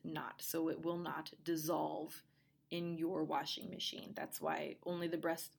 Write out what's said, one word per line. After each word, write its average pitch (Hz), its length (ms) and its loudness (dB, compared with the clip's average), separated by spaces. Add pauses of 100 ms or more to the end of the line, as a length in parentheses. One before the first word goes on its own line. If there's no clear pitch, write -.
not, 151 380 -4
so 160 280 2
it 160 120 0
will 170 160 0
not 156 340 -4 (120)
dissolve 156 800 0 (460)
in 170 280 0
your 160 260 2
washing 156 460 0
machine. - 460 -4
That's - 240 -4
why 156 460 0
only 175 220 0
the 165 100 2
breast, 165 420 0